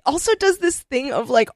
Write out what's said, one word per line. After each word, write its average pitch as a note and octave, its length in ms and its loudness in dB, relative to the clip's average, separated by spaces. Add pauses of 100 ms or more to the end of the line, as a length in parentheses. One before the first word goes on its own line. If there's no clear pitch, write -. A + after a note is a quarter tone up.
also F4 300 0
does G4 240 2
this E4+ 240 -2
thing C4+ 280 -4
of, A3+ 180 -4
like, A3+ 260 2